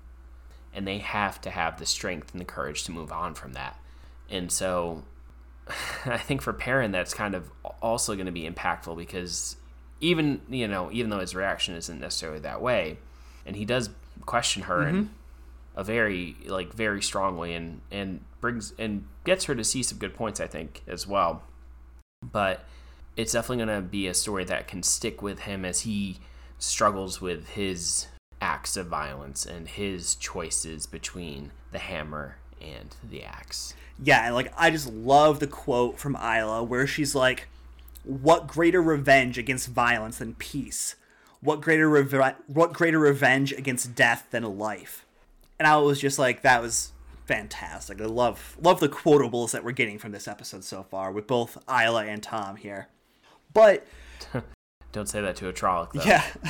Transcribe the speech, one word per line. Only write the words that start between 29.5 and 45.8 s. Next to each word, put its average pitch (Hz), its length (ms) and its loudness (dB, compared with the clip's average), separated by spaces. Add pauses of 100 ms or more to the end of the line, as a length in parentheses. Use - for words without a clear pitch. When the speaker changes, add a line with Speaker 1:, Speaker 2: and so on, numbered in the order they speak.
Speaker 1:
his 95 480 -4
choices 80 680 -6
between 78 640 -10 (180)
the - 80 -8
hammer 76 580 -8 (240)
and - 340 -16 (140)
the 73 160 -12
axe. - 500 -12 (280)
Speaker 2:
Yeah, 127 240 6
and, 120 80 0
like, 123 220 -2
I 165 140 6
just 147 220 -2
love 135 480 6
the 147 60 -2
quote 123 520 0
from 143 180 -4
Isla 113 480 0
where 123 220 0
she's 139 280 -2
like, 127 340 2 (560)
"What 151 440 4
greater 170 340 6
revenge 139 560 6
against 123 300 -2
violence 120 500 2
than 117 160 -8
peace? - 640 -8 (440)
What 147 200 2
greater 156 280 6
reve-, 135 460 6 (120)
what 165 260 4
greater 165 260 4
revenge 139 540 6
against 123 420 -4
death 120 360 4
than 110 280 -4
life?" 104 460 -6 (540)
And 156 100 6
I 151 80 8
was 143 240 4